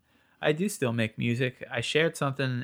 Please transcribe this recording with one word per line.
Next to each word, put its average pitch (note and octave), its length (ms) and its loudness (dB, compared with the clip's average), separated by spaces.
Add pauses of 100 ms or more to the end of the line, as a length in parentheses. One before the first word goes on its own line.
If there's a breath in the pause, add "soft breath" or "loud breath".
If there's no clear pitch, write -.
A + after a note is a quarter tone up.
(400)
I D3+ 120 2
do F3 160 0
still C3 240 0
make A2+ 260 0
music. A#2+ 500 -2
I B2+ 120 -4
shared D#3+ 360 2
something C3+ 480 -2